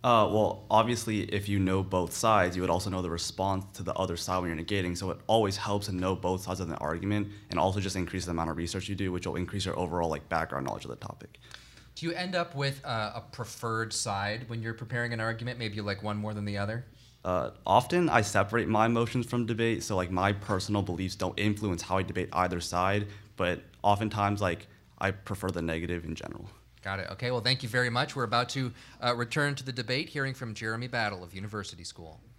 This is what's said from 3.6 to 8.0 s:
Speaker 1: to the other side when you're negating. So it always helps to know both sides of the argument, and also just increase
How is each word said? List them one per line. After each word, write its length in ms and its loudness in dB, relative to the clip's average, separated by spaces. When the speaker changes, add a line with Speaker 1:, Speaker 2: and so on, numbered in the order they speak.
Speaker 1:
to 80 -12
the 120 -4
other 220 0
side 220 0
when 100 0
you're 160 -4
negating. 320 -2
So 140 -4
it 160 -6
always 300 4
helps 300 -2
to 60 -4
know 220 0
both 280 0
sides 180 -4
of 80 -4
the 80 -4
argument, 520 -2
and 80 0
also 220 4
just 160 -2
increase 280 -2